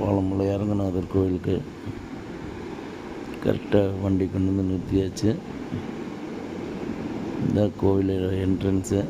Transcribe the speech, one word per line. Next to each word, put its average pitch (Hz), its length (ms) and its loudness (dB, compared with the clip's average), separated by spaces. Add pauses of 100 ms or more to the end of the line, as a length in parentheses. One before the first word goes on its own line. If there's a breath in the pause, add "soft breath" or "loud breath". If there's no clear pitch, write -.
பாலமலை 98 480 2
அரங்கநாதர் 98 680 0
கோயிலுக்கு. 92 480 2 (1800)
கரெக்டா 101 460 4 (120)
வண்டி 95 300 2
கொண்டு 95 240 2
வந்து 95 180 0
நிறுத்தியாச்சு. 95 640 0 (2000)
இந்த 104 220 4 (120)
கோயிலோட 95 680 4
என்ட்ரன்ஸு. 95 600 2